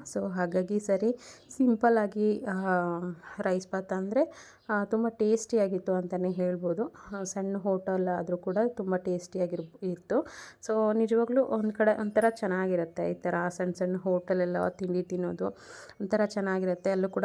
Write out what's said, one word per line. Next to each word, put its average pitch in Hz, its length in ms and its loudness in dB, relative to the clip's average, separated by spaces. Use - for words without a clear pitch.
So 202 140 -4
ಹಾಗಾಗಿ 185 520 0
ಸರಿ 208 360 2
ಸಿಂಪಲ್ಲಾಗಿ, 220 960 2
ಆ, 208 60 -2
ರೈಸ್ 185 280 0
ಬಾತ್ 190 260 -6
ಅಂದರೆ, 202 400 0
ಆ, 208 160 0
ತುಂಬ 226 240 0
ಟೇಸ್ಟಿಯಾಗಿತ್ತು 214 840 2
ಅಂತಲೇ 180 360 0
ಹೇಳ್ಬೋದು. 180 640 0
ಆ, 196 100 -6
ಸಣ್ಣ 196 340 -4
ಹೋಟೆಲ್ 185 500 0
ಆದರೂ 175 300 -2
ಕೂಡ 180 200 -4
ತುಂಬ 190 280 -2
ಟೇಸ್ಟಿಯಾಗಿರ್-, 180 920 -4
ಇತ್ತು. 185 420 -2
So 220 360 2
ನಿಜವಾಗ್ಲೂ 233 460 4
ಒಂದು 214 300 0
ಕಡೆ 214 260 4
ಒಂಥರ 214 300 2
ಚೆನ್ನಾಗಿರುತ್ತೆ 180 800 0
ಈ - 20 -4
ಥರ 175 220 -2
ಸಣ್ಣ 180 220 -2
ಸಣ್ಣ 185 260 -2
ಹೋಟೆಲೆಲ್ಲ 180 720 0
ತಿಂಡಿ 180 340 -4
ತಿನ್ನೋದು 180 440 -4
ಒಂಥರ 208 240 0
ಚೆನ್ನಾಗಿರುತ್ತೆ. 190 640 -2
ಅಲ್ಲೂ 190 180 0
ಕೂಡ 190 160 -2